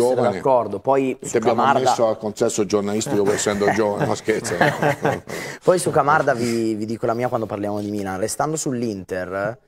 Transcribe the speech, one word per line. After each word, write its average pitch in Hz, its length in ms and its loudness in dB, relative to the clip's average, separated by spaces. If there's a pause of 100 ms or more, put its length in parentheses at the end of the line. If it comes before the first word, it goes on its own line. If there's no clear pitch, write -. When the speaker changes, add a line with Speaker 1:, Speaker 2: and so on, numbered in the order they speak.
Speaker 1:
essere 123 160 4
Speaker 2:
giovane, 110 180 2
Speaker 1:
d'accordo, 104 460 2
poi 135 400 2
Speaker 2:
ti - 80 -12
Speaker 1:
su - 80 0
Speaker 2:
abbiamo 117 240 2
Speaker 1:
Camarda 135 180 4
Speaker 2:
ammesso 120 300 2
al 107 100 -2
consesso 107 480 -2
giornalistico 104 560 0
pur 101 120 2
essendo 101 360 0
Speaker 1:
<laughs> - 20 4
Speaker 2:
giovane, 104 340 0
no 110 100 0
scherzo. 110 380 -2 (1080)
Speaker 1:
Poi 180 160 4
su 165 120 -2
Camarda 143 440 4
vi, 117 400 0
vi 107 100 -4
dico 113 220 -4
la 117 80 0
mia 120 140 -2
quando 117 180 -2
parliamo 104 340 -4
di 104 100 -4
Milan, 98 280 -4
restando 139 380 -2
sull'Inter, 101 1120 -4